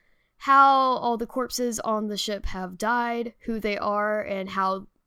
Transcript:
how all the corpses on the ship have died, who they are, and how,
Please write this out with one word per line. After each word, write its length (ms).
how 260
all 520
the 100
corpses 540
on 280
the 80
ship 300
have 320
died, 560
who 160
they 180
are, 440
and 260
how, 380